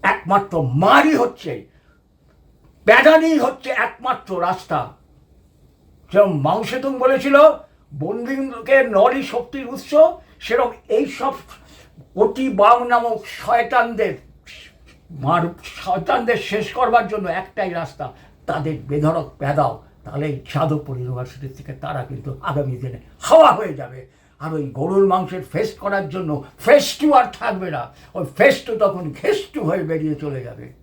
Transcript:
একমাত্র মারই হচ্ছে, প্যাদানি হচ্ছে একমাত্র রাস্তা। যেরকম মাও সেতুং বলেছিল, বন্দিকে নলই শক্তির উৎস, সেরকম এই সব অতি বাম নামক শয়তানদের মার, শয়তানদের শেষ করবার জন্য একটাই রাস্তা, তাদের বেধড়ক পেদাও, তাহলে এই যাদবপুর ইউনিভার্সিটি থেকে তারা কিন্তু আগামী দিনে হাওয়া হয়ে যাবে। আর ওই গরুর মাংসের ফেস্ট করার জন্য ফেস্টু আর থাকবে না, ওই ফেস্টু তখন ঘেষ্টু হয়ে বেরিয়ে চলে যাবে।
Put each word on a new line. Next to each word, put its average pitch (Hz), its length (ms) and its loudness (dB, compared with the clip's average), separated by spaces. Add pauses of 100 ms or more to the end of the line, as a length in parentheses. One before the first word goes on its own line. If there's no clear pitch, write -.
(120)
একমাত্র 196 420 0 (280)
মারই 277 400 6
হচ্ছে, - 300 -6 (1300)
প্যাদানি 311 440 8 (140)
হচ্ছে 262 260 -4 (160)
একমাত্র 247 440 -8 (180)
রাস্তা। 180 320 -4 (1300)
যেরকম 190 220 4 (120)
মাও 180 160 0 (100)
সেতুং 269 220 -4 (120)
বলেছিল, 269 320 2 (640)
বন্দিকে 247 760 -2 (200)
নলই 247 260 4 (100)
শক্তির 247 420 -8
উৎস, - 180 -12 (520)
সেরকম 240 280 0 (240)
এই 277 100 0 (120)
সব 269 160 -4 (880)
অতি 262 240 0 (140)
বাম 233 180 6 (140)
নামক 233 260 0 (220)
শয়তানদের 233 760 0 (1080)
মার, 165 180 2 (380)
শয়তানদের 226 580 -2 (120)
শেষ 196 160 -2 (100)
করবার 233 360 2
জন্য 196 140 -4 (140)
একটাই 190 300 -6 (100)
রাস্তা, 143 260 -10 (420)
তাদের 151 280 -4 (120)
বেধড়ক 151 400 0 (120)
পেদাও, 139 320 0 (320)
তাহলে 143 260 -8
এই 135 60 -6 (140)
যাদবপুর 143 500 -2
ইউনিভার্সিটি 127 560 -10
থেকে - 160 -16 (120)
তারা 143 260 -8
কিন্তু 139 200 -12 (180)
আগামী 131 340 -4
দিনে 120 160 -10 (280)
হাওয়া 302 320 8
হয়ে 170 220 -6
যাবে। 131 200 -16 (420)
আর 156 160 -8
ওই 143 60 -4 (140)
গরুর 190 340 2
মাংসের 185 300 -2 (100)
ফেস্ট 220 320 -4
করার 196 300 -2
জন্য 175 160 -4 (340)
ফেস্টু 285 420 4 (120)
আর 254 80 4 (140)
থাকবে 190 360 -4
না, 123 60 -6 (340)
ওই - 80 -4 (140)
ফেস্টু 269 340 2 (120)
তখন 185 200 -2 (140)
ঘেষ্টু - 500 -4
হয়ে 190 220 -2
বেরিয়ে 156 320 -4
চলে 139 240 -6
যাবে। 117 200 -16 (160)